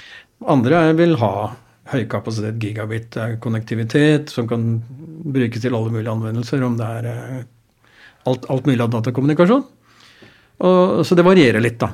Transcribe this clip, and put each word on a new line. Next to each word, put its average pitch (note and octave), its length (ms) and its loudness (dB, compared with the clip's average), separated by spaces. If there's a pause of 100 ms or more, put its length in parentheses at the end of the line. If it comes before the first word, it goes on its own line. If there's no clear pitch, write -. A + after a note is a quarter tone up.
(480)
Andre D#3 420 4
er, D#3+ 40 4
vil E3 240 4
ha G#2 340 -2 (400)
høykapasitet A2 680 -4
gigabit, A2 580 -6
eh, A2+ 220 -6
konnektivitet, A#2+ 920 0
som A#2+ 160 -4
kan A#2 340 -2 (420)
brukes A#2+ 380 -2
til B2 140 -2
alle A2+ 160 -2
mulige A2 180 -4
anvendelser, A2+ 560 -4
om A#2+ 120 -2
det A2 100 -4
er, A#2 180 -6
eh, B2 380 -10 (800)
alt, B2+ 240 -2
alt C3 160 -2
mulig B2 160 2
av A#2 80 0
datakommunikasjon. D3 760 2 (960)
Og, F3+ 440 4
så F#3 100 2
det E3+ 100 6
varierer C#3 360 6
litt A#2 160 -2
da. G#2+ 160 -2